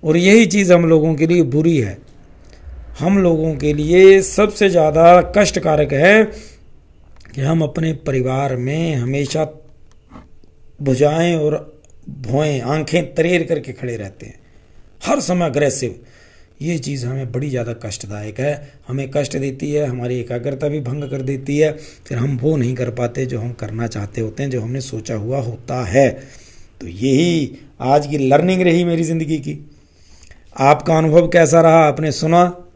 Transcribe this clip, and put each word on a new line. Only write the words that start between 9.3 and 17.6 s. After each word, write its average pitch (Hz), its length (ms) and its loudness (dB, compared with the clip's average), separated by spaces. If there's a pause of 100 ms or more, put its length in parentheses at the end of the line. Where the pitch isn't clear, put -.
भुजाएं 147 540 2
और 151 460 -4 (280)
भौएं, 139 520 -2
आंखें 147 540 -2
तरेर 170 280 0
करके 147 280 -6
खड़े 120 260 -10
रहते 98 280 -14
हैं, - 140 -20 (680)
हर 269 140 0
समय 175 260 -2
अग्रेसिव। 131 500 -2 (680)
ये 165 160 -4
चीज़ 135 280 -8
हमें 131 260 -8
बड़ी 131 180 -6
ज़्यादा 120 240 -6